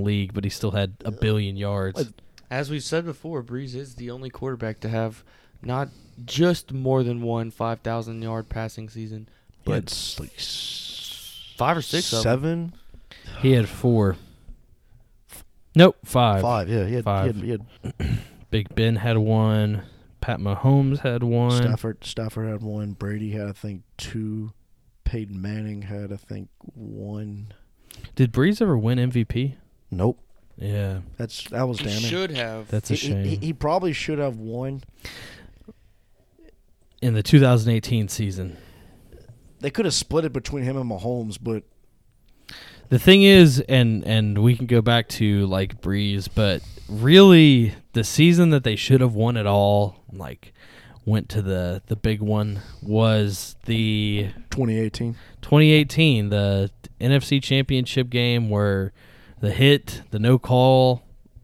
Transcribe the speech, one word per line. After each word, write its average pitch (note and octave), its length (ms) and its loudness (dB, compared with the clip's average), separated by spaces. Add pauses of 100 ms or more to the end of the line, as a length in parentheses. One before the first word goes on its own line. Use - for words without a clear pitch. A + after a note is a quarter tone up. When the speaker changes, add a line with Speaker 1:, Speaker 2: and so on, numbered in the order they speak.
Speaker 1:
league, G2+ 300 -2
but G2+ 100 -6
he G2+ 60 -2
still G#2 220 -6
had G2+ 240 -4 (100)
a A2 60 -6
billion G#2 440 -2
yards. G2 420 -4
Speaker 2:
Like C#3+ 100 -4 (420)
Speaker 3:
As C3+ 200 -6
we've D3 140 -8
said E3+ 220 -4
before, D#3 360 -10
Brees B2 340 -10
is B2+ 200 -14
the A#2+ 160 -14
only C3 180 -14
quarterback A#2 520 -10
to A2+ 80 -6
have A2+ 340 -6 (400)
not C3 260 -6 (360)
just D#3+ 480 -2
more C3 300 0
than A#2+ 180 -4
one A#2 300 -4
five A2+ 280 -6
thousand A2+ 420 -8
yard A2+ 280 -8
passing A2 400 -10
season, A2 400 -14 (200)
Speaker 2:
He - 140 -20
Speaker 3:
but - 120 -2
Speaker 2:
had G2+ 140 -6
s-, - 300 -10
like, D2+ 180 -14
s-, - 1160 -14
Speaker 3:
five D#3 220 0
or D#3 40 -6
six E3 300 -4
of A2+ 80 -2
'em. A2 40 -2
Speaker 2:
seven? D#3+ 500 -2 (680)
Speaker 1:
He C3 120 4
had A#2 160 2
four. G#2+ 480 2 (1600)
Nope, F3 280 8
five. A2 380 2
Speaker 2:
Five, G#2 280 -2
yeah. G#2+ 160 -2
He A2 100 -4
had, A#2+ 80 -4
Speaker 1:
Five. G#2 320 -2
Speaker 2:
he G2+ 160 -8
had, A2 140 -8 (340)
he - 80 -4
had - 120 -2 (160)
Speaker 1:
<clears throat> - 160 -20
Big G#2+ 240 -4
Ben A2+ 220 2
had A2+ 200 0
one. G#2+ 680 2 (360)
Pat - 200 -6
Mahomes C3+ 600 2
had A#2+ 240 -4
one. A#2+ 280 0 (120)
Speaker 2:
Stafford, A2+ 400 -4
Stafford A2 460 -8
had G#2+ 120 -8
one. G#2 300 -8
Brady G#2 400 -8
had, G#2 160 -8
I G2+ 60 -10
think, G2+ 280 -12 (160)
two. A2 540 -10 (540)
Peyton G2+ 360 -6
Manning G#2 420 -8
had, G2+ 300 -12
I G2 40 -12
think, G2+ 320 -16 (260)
one. G#2 760 -14 (640)
Speaker 1:
Did B2 160 2
Brees E3+ 300 0
ever F3+ 160 0
win A#2 220 0
M B2 120 0
V A#2+ 140 0
P? C3 300 -4 (340)
Speaker 2:
Nope. F#2+ 300 -2 (380)
Speaker 1:
Yeah. G2+ 420 -6 (180)
Speaker 2:
That's, - 320 -12
that B2 180 -4
was A#2 120 -6
Speaker 3:
He G2 60 -8
Speaker 2:
damning. G#2 160 -4
Speaker 3:
should E3+ 300 -6
have. A2+ 380 -8
Speaker 1:
That's G#2+ 220 -4
a G#2+ 40 0
Speaker 2:
He, C3+ 120 -6
he, A#2+ 60 -4
Speaker 1:
shame. G2 120 -2
Speaker 2:
he, G2 120 -2
he D3+ 160 -6
probably E3 400 -2
should D3+ 260 -6
have C3+ 180 -4
won. B2+ 460 -10 (2250)
Speaker 1:
In A#2+ 140 0
the G#2+ 80 0
two - 160 8
thousand A#2+ 340 4
eighteen A2+ 360 -2
season. F#2 480 -6 (1000)
Speaker 2:
They C#3+ 120 -4
could A3 140 -2
have D3+ 80 -2
split D#3 320 -2
it C3+ 80 -6
between C3+ 300 -6
him C3 140 -4
and B2+ 120 -4
Mahomes, A2 520 -6
but A2 220 -6 (1300)
Speaker 1:
The B2+ 100 4
thing G3 240 8
is, F3+ 360 8 (100)
and, A#2 360 2
and G#2+ 340 0
we A#2+ 160 6
can B2 100 -6
go A#2 160 4
back A#2 280 2
to, G2+ 380 2
like, F#2+ 340 -2
Brees, G2+ 520 -2
but G2 280 0 (280)
really C#3+ 880 8 (180)
the A2+ 100 0
season E3+ 460 6
that C#3 140 2
they A2 120 -2
should C3 260 4
have B2 120 2
won A#2 240 0
it G#2+ 80 -2
all, G2+ 680 2
like, D2+ 400 -16 (540)
went G#2+ 240 0
to G#2+ 140 -2
the, F#2 440 -4
the A2+ 80 -2
big G#2+ 260 -6
one, G#2 380 -2 (240)
was G#2+ 720 0 (100)
the G#2+ 640 -2 (220)
Speaker 2:
twenty A#2 260 -2
eighteen. A2+ 380 -4 (260)
Speaker 1:
twenty D3+ 300 6
eighteen, C#3+ 580 2
the G2+ 400 0 (300)
N B2 120 0
F C#3 120 2
C C#3 160 0
Championship C3 720 -2
game A#2+ 400 0
where G2+ 440 0 (460)
the G#2 120 -2
hit, C#3 500 2 (100)
the G#2 80 -4
no B2 180 4
call, B2+ 640 4 (420)